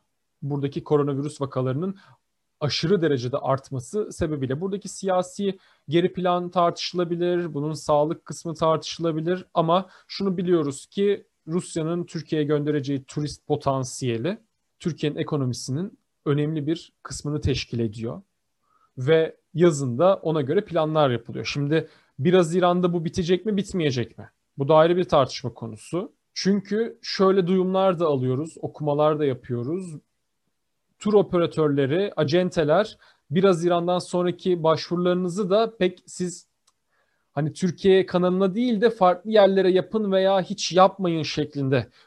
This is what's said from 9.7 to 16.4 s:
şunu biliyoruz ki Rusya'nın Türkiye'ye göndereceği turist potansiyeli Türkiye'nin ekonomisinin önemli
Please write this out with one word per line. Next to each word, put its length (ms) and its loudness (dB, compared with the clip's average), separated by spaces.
şunu 300 -4
biliyoruz 500 0
ki 400 -2
Rusya'nın 580 -4
Türkiye'ye 420 -4
göndereceği 580 -2
turist 420 -8
potansiyeli 920 -2
Türkiye'nin 380 -4
ekonomisinin 800 -4
önemli 420 -2